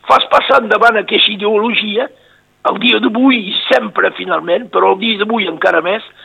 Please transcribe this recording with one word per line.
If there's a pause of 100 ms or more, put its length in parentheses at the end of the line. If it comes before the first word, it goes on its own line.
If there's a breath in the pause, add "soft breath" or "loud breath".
fas
passar
endavant
aquesta
ideologia, (560 soft breath)
el
dia
d'avui (100)
i (120)
sempre,
finalment,
però
el
dia
d'avui
encara
més, (200 loud breath)